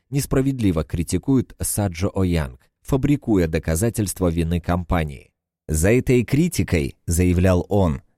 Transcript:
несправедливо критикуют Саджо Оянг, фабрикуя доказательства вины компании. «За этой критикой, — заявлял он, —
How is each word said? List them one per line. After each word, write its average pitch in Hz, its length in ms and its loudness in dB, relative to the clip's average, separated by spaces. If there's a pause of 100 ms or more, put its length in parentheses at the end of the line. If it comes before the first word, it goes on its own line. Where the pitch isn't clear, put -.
(120)
несправедливо 131 720 0
критикуют 90 760 -2
Саджо 92 540 -4
Оянг, 82 560 -2 (120)
фабрикуя 127 640 0
доказательства 87 800 -2
вины 82 320 0
компании. 85 720 -4 (360)
«За 78 240 2
этой 123 320 2
критикой, — 101 760 0 (100)
заявлял 90 640 2
он, — 90 320 0 (160)